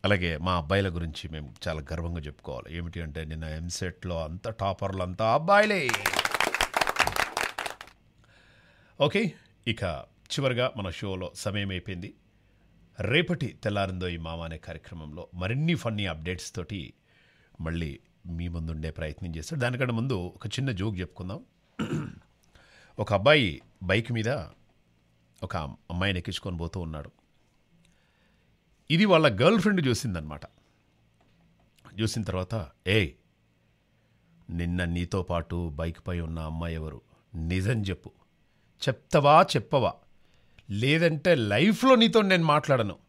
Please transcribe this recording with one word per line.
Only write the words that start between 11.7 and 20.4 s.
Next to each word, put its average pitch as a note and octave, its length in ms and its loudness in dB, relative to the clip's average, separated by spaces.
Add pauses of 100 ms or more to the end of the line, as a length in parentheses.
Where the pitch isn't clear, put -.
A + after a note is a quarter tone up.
అయిపోయింది. F#2 440 -8 (840)
రేపటి D#3 460 0 (180)
తెల్లారిందో F#2 440 -2
ఈ F2 80 -6
మామ E2 240 -8
అనే E2 180 -8
కార్యక్రమంలో D#2 760 -14
మరిన్ని B2+ 400 0
ఫన్నీ G#2 320 -2
అప్‌డేట్స్ E2+ 480 -6
తోటి F2 400 -10 (680)
మళ్ళీ D#2+ 400 -4 (260)
మీ E2+ 220 -6
ముందుండే D#2+ 420 -6
ప్రయత్నం D#2+ 460 -8
చేస్తాడు. C3 240 -6
దానికంటే B2 320 -2
ముందు A2+ 420 -2
ఒక - 120 -14